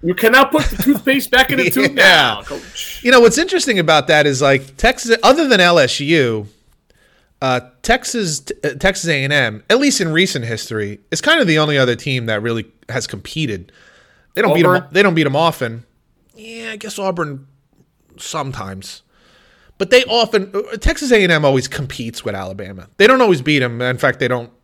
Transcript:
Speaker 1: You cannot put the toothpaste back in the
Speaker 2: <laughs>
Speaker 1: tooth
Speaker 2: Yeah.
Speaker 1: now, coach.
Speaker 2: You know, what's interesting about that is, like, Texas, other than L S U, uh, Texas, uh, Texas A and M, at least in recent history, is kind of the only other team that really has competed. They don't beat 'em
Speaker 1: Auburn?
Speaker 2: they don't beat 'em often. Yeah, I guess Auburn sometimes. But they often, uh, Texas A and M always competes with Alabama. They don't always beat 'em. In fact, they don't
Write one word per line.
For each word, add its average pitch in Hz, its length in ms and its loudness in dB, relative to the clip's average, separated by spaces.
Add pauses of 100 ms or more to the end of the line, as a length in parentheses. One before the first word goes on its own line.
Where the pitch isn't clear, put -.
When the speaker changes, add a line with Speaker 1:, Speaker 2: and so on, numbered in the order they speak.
Speaker 1:
You 175 120 -2
cannot 247 360 6
put 302 140 0
the - 180 -4
toothpaste 269 480 0
back 262 220 4
in 269 60 -2
the 254 120 0
Speaker 2:
<laughs> - 0 -
Speaker 1:
tooth 262 240 0
Speaker 2:
Yeah. 160 420 4
Speaker 1:
now, 101 80 -12
coach. - 580 -14
Speaker 2:
You 240 80 0
know, 254 100 6
what's 233 160 6
interesting 330 420 -2
about 156 280 2
that 151 200 4
is, 135 140 0
like, 139 380 0
Texas, 233 440 0
other 285 240 4
than 226 140 4
L 175 180 6
S 131 220 2
U, 131 460 0 (960)
uh, 127 180 0 (220)
Texas, 220 580 -2 (240)
uh, 156 60 0 (100)
Texas 185 300 -2
A 139 140 0
and 139 100 -2
M, 113 340 0
at 226 120 4
least 277 200 0
in 170 140 -2
recent 160 320 0
history, 107 540 -8 (100)
is - 100 -6
kind 311 220 2
of 226 40 0
the 160 120 2
only 151 180 0
other 123 180 2
team 127 300 -6
that 110 160 -4
really 113 240 -4 (240)
has 127 180 -6
competed. 104 640 -10 (640)
They 185 60 -6
don't 180 140 2
beat 170 100 0
'em 180 60 4
Speaker 1:
Auburn? 185 220 -2
Speaker 2:
they 185 100 2
don't 190 120 2
beat 160 120 0
'em 135 100 -2
often. 123 480 -2 (500)
Yeah, 226 380 -16
I 214 40 -14
guess 208 220 -12
Auburn 170 500 -6 (680)
sometimes. 98 840 -10 (760)
But 185 120 -4
they 254 140 4
often, 220 500 -2
uh, 220 220 -6
Texas 247 360 -2
A 220 100 4
and 175 100 2
M 151 120 2
always 135 240 2
competes 123 560 -10
with 104 100 -6
Alabama. 95 520 -12 (120)
They 202 80 6
don't 262 140 4
always 185 220 2
beat 147 200 2
'em. 120 200 -4
In 123 160 -2
fact, 131 220 0
they 127 80 0
don't 120 220 -4 (140)